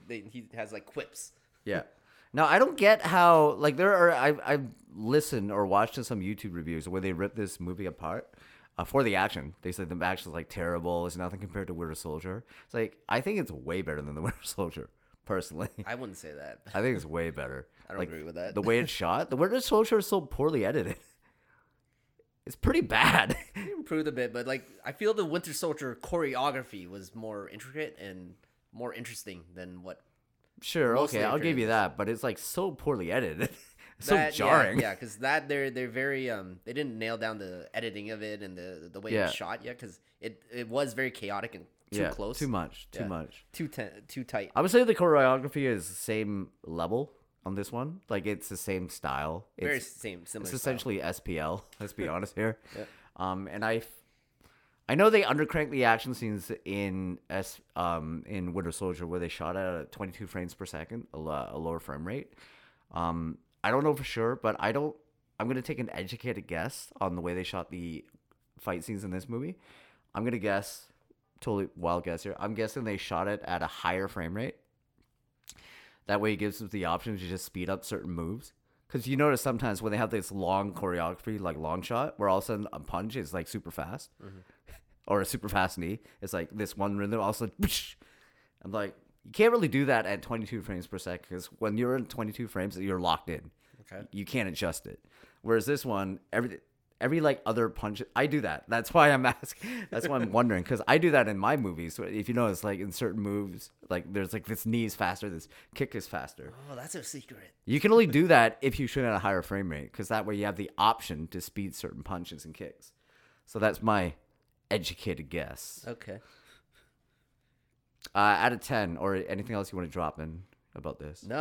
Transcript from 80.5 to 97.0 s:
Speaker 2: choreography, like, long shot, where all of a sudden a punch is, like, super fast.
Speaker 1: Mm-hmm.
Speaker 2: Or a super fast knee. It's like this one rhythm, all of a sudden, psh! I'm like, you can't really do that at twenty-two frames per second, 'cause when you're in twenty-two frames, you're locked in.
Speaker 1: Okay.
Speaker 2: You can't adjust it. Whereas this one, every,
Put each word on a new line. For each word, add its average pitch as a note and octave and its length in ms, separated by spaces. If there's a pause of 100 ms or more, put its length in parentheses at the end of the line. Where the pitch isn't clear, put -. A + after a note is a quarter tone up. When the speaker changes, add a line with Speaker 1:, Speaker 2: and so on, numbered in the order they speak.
Speaker 2:
choreography, F2+ 640
like, E2+ 160
long D#2+ 260
shot, B2 360
where G2+ 100
all F#2+ 100
of G2 60
a - 40
sudden G#2+ 240
a D2 80
punch G2 360
is, E2 160
like, F2 160
super G2 220
fast. E2+ 400 (120)
Speaker 1:
Mm-hmm. G2 160 (680)
Speaker 2:
Or G2+ 140
a F#2+ 40
super - 240
fast F#2 300
knee. F2+ 220 (200)
It's G2 120
like E2+ 180
this G#2 260
one G2+ 220
rhythm, G#2 220
all G2 100
of G#2+ 60
a - 20
sudden, A2 240
psh! - 320 (680)
I'm F#2+ 100
like, G2+ 220 (300)
you G2+ 60
can't A3+ 220
really G#3+ 160
do C3+ 180
that A#2+ 180
at G2 160
twenty-two A2+ 420
frames F2+ 260
per G2 100
second, F2+ 300
'cause F2+ 180 (140)
when G#2+ 180
you're B2 180
in B2 100
twenty-two A2 420
frames, F#2+ 280
you're F#2+ 240
locked E2+ 300
in. D#2 200 (320)
Speaker 1:
Okay. F#2+ 280
Speaker 2:
You G2+ 140
can't A2 240
adjust E2 380
it. G1+ 120 (440)
Whereas A2+ 220
this C#3 220
one, G2 320 (140)
every, A2+ 260 (420)